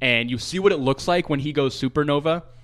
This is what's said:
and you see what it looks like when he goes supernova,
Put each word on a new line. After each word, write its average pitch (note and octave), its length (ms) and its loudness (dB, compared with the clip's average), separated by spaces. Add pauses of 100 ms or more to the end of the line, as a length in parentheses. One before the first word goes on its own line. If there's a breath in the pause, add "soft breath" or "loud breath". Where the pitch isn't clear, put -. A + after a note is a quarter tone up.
and A#2+ 300 2
you B2 80 -4
see F3 200 -6
what G3 140 4
it E3 60 0
looks C3+ 280 0
like F3 220 0
when C#3+ 120 0
he D3 120 -4
goes C#3 280 0
supernova, D3 640 0 (220 soft breath)